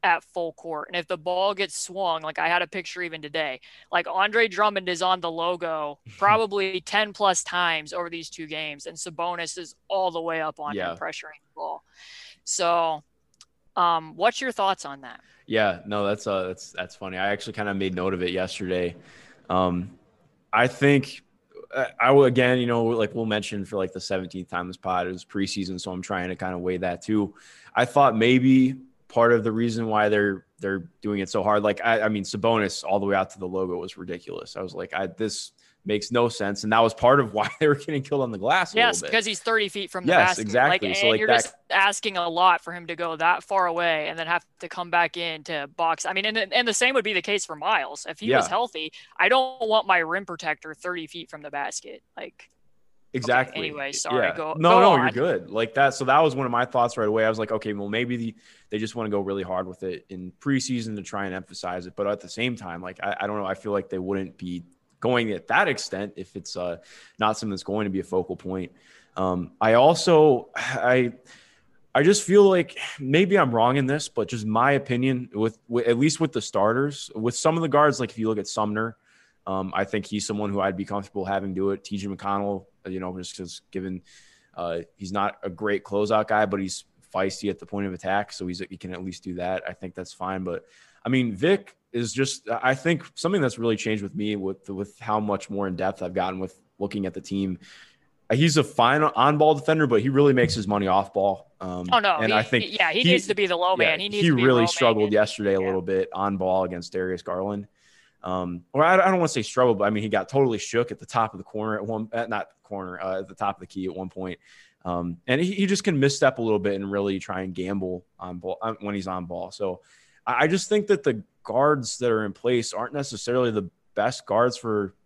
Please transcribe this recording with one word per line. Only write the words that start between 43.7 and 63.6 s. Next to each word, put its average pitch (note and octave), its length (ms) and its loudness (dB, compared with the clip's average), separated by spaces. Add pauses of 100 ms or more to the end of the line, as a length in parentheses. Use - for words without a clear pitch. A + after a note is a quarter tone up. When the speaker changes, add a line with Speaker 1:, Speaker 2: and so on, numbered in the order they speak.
Speaker 1:
and E3 100 -8
then D#3+ 80 -6
have E3+ 180 -2 (160)
to E3+ 80 -12
come F3 220 -8
back E3+ 260 2
in E3 280 -6
to C#3+ 300 -6
box. E3 300 -2
I F3+ 80 -4
mean, G3 140 -2
and, A3 100 -2
and A3+ 320 0
the G#3+ 60 0
same B3 200 2
would A#3+ 100 2
be G#3+ 100 -2
the F3+ 80 0
case G#3 240 -2
for D#3+ 100 -12
Miles. D3 500 -2
If - 140 -12
he G#3+ 60 -8
was A#3+ 180 4
Speaker 2:
Yeah. - 60 -4
Speaker 1:
healthy, F3 420 -4 (260)
I F#3+ 120 4
don't C4 360 0
want G#3+ 200 2
my F#3 120 4
rim E3+ 280 -2
protector D#3 480 -8
thirty F3 320 -8
feet D#3+ 240 -16
from D3+ 100 -14
the D3 100 -14
basket. - 520 -10 (120)
Like, - 360 -18 (640)
Speaker 2:
Exactly. B2+ 440 2
Speaker 1:
okay, D#3+ 100 -6
anyway, C#3 240 -8
sorry, B2+ 360 0
Speaker 2:
Yeah. E3 80 -2
Speaker 1:
go, D#3+ 220 -6
Speaker 2:
No, D#3+ 100 6
Speaker 1:
go F#3 120 10
Speaker 2:
no, G3 120 8
Speaker 1:
on. D3 80 4
Speaker 2:
you're B2 120 0
good. B2+ 380 -2
Like A2+ 240 -2
that. C3+ 200 4
So C#3 100 -6
that C3+ 160 6
was D3 160 4
one C3+ 80 -2
of B2 80 -2
my A#2+ 140 0
thoughts A#2+ 320 0
right G#2+ 100 2
away. A2 160 2
I A2 60 2
was A2 80 -2
like, G#2+ 120 -4
"Okay, A2 220 -4
well, G2+ 160 -6
maybe A#2+ 300 -2
the, A2+ 160 -6 (340)
they G#2+ 80 -6
just G#2+ 180 -6
wanna A2+ 140 -4
go G2+ 120 0
really G2 220 -4
hard F#2 240 -4
with F2+ 160 -14
it F#2 280 -8
in F2+ 200 -12 (100)
preseason B2 560 -2
to G2+ 60 -8
try G2 220 -8
and F#2 100 -6
emphasize F#2 520 -8
it." F2+ 100 -16
But G2+ 100 -2
at G2+ 140 -2
the F2+ 80 -18
same A#2+ 260 -2
time, F2+ 280 -12
like, F2+ 200 -12
I, G2 180 -4
I G2+ 60 -4
don't G#2 120 -4
know. G2+ 80 -6
I F#2+ 80 -4
feel G#2 180 -8